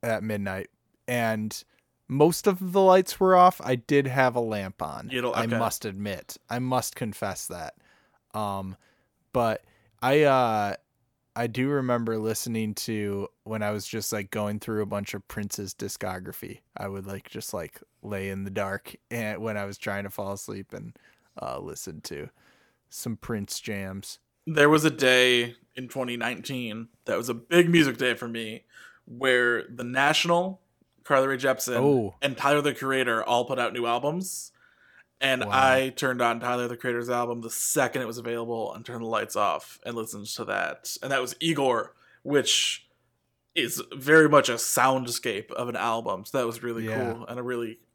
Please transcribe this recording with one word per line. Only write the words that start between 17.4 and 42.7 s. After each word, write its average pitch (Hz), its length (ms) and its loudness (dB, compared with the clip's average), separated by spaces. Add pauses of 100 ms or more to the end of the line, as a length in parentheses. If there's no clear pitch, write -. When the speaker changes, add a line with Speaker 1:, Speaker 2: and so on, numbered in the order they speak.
Speaker 1:
like, 85 260 -10 (220)
lay 98 280 -6
in 98 140 -6
the 98 60 -8
dark 98 440 -6 (160)
and 110 320 -6
when 110 140 -4
I 101 80 -4
was 98 140 -10
trying 101 260 -6
to 98 60 -8
fall 98 220 -8
asleep 98 400 -10
and, 113 260 -14 (420)
uh, 64 200 -8
listen - 420 -12
to 73 260 -12 (640)
some - 260 -8
Prince - 440 -8
jams. 98 580 -10 (280)
Speaker 2:
There 151 240 8
was 156 140 6
a 156 60 6
day 127 640 6 (220)
in 127 120 -10
twenty 123 280 -4
nineteen 117 720 -6 (160)
that 110 120 0
was 117 120 -2
a 123 60 -2
big 170 360 6
music 143 280 6
day 127 160 2
for 120 120 -8
me, 113 380 -8 (400)
where 123 640 2
The 123 160 -10
National, 165 760 2 (420)
Carly 135 240 4
Rae 135 80 0
Jepsen, 127 480 0
Speaker 1:
Oh. 123 380 4
Speaker 2:
and 139 140 0
Tyler, 147 260 4
the 143 120 0
Creator 131 500 0
all 120 200 2
put 123 140 -4
out 117 160 0
new 120 120 -2
albums. 143 680 -4 (680)
And 131 240 2
Speaker 1:
Wow. 104 80 -4
Speaker 2:
I 131 440 4
turned 127 260 -2
on 117 180 2
Tyler, 123 280 -2
the 120 100 -8
Creator's 120 320 -4
album 120 320 -2
the 113 80 -10
second 131 520 0
it 117 40 -6
was 117 120 -8
available 117 540 -6
and 113 140 -14
turned 120 160 -10
the 113 60 -6
lights 110 280 -2
off 95 480 -2
and 117 100 -8
listened 107 340 -8
to - 180 -8
that. 92 560 -4
And 135 100 -4
that 135 80 0
was 123 200 -8
Igor, 139 540 0 (280)
which - 680 0 (640)